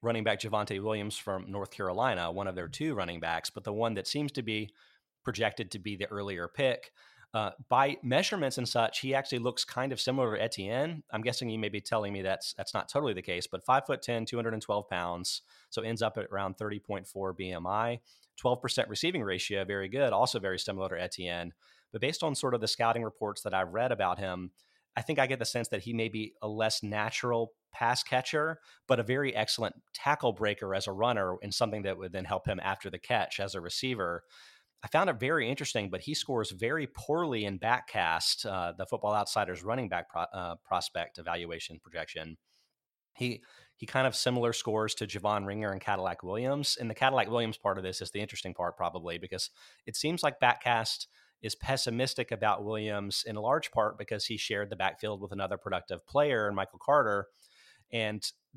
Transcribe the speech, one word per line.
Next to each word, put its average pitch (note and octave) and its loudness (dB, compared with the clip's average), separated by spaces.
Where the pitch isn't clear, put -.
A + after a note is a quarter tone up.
running A2+ 0
back G#2+ 2
Javonte G#2 -2
Williams G#2 -2
from F#2+ -4
North G2 -6
Carolina, F#2 0
one G2 -2
of F#2 -4
their F2 -2
two D3+ -2
running F2 -2
backs, E2 -2
but G#2 -10
the G#2 -4
one A2+ 0
that G2 -4
seems D3 -2
to B2+ -4
be G#2+ -4
projected A2 -2
to G#2+ -6
be G2+ -6
the G2 -4
earlier G2 -4
pick. C3 0
Uh, G#2+ 0
by C#3 6
measurements C#3+ 2
and B2 0
such, - 2
he C3 0
actually C3+ 0
looks A#2+ 0
kind C3 -2
of A#2 -4
similar B2+ 2
to F#2+ 2
Etienne. A#2+ -2
I'm G#2+ -2
guessing A#2+ 0
you A2 -2
may G#2+ 0
be G2+ -4
telling G#2 0
me G2 -4
that's, F#2+ 0
that's - -6
not G2 -2
totally C#3+ 0
the A2 -4
case, F2+ -2
but - -6
five-foot-ten, B2+ 2
two A#2 -4
hundred A2+ 0
and G#2+ -4
twelve G#2 0
pounds, F2 -2
so G#2+ -4
ends A2+ -2
up A2+ 0
at G2+ -4
around G2 -2
thirty G#2 -4
point G2 -6
four F#2+ -4
B F#2 -6
M F2 -4
I, A#2 0
twelve B2+ 2
percent A#2+ 0
receiving D#3+ 0
ratio, G2 0
very G2 -2
good, B2+ 2
also A2 4
very F#2 -2
similar F#2+ -2
to F2 -4
Etienne. F2 -4
But A2 -8
based D3 0
on D3+ 0
sort B2+ 0
of A#2 4
the A2 4
scouting A#2 4
reports G#2 -4
that G2 -2
I've F#2 2
read A#2+ 2
about F#2+ 2
him, F#2 -4
I A#2 0
think C#3+ 2
I C3 6
get C3+ 0
the A#2 -2
sense A#2 0
that G#2 -2
he A#2 -6
may A2+ 0
be G#2+ -6
a G#2+ -2
less A2 0
natural A2+ 0
pass A#2+ 2
catcher, D3+ 0
but B2+ 8
a A#2 2
very C3 2
excellent G#2+ 0
tackle C3+ 2
breaker G#2 0
as F#2+ 0
a G2 -2
runner G2 2
and G2 -6
something G#2+ 0
that F#2+ 0
would F#2 -8
then F#2+ -4
help F#2+ -2
him G2 0
after F#2+ -2
the F2+ -8
catch - 0
as G2 -4
a F#2+ -6
receiver. F2+ -2
I - -8
found F#3 4
it C3 0
very C3+ 2
interesting, B2 -2
but F#2 -4
he D3 -6
scores A#2 -2
very B2 -2
poorly C#3+ 0
in G2 -4
Backcast, G2+ 2
uh, F#2 -2
the - -6
Football G#2 0
Outsiders G2+ 0
running A2+ -2
back F2 -4
pro-, E2+ -2
uh, F2 -6
prospect F2 -2
evaluation E2+ -6
projection. D#2+ -10
He, B2 -4
he A2+ -12
kind C3 4
of A#2 -2
similar A#2+ 4
scores A2 0
to G#2+ -4
Javon G2+ 0
Ringer G#2 -2
and G2 -2
Cadillac F#2 0
Williams. B2+ 0
And A#2 -4
the A2 -4
Cadillac C3 4
Williams A2+ 2
part G2 2
of F#2+ -4
this F#2 -4
is F2+ -8
the G2+ -4
interesting F#2+ -6
part E2+ -2
probably, E2+ -2
because F2+ -6
it A2 -8
seems D#3+ 0
like C#3+ 0
Backcast A#2+ 4
is A2+ -6
pessimistic B2+ 0
about G#2 2
Williams G#2 -2
in G#2+ -6
large B2+ 2
part G#2+ 2
because G#2 -4
he A2 -4
shared G2+ -2
the G#2 -8
backfield G2 -2
with G2 -8
another G2 -2
productive F#2 -4
player C3+ 4
in G2+ -2
Michael G2 -2
Carter. A2 4
And G#2+ -2